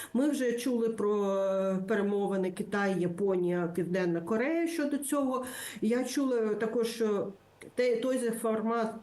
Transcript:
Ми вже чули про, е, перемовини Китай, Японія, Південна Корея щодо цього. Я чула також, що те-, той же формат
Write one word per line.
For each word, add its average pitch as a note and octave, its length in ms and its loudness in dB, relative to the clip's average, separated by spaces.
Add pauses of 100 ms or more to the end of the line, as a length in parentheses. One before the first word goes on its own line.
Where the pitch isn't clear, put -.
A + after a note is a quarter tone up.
(140)
Ми C#4 160 4
вже B3 220 0
чули A#3 380 0
про, G#3 440 0
е, F#3+ 440 2 (100)
перемовини G3+ 640 0
Китай, G3+ 480 0
Японія, F3 760 0
Південна F3 460 0
Корея C4+ 460 0
щодо E4 300 -2
цього. C4 480 -2 (360)
Я A#3+ 220 2
чула B3 520 0
також, A3 320 0
що G3+ 460 0 (420)
те-, B3 200 4
той B3+ 240 0
же A#3 120 0
формат A3 600 0 (120)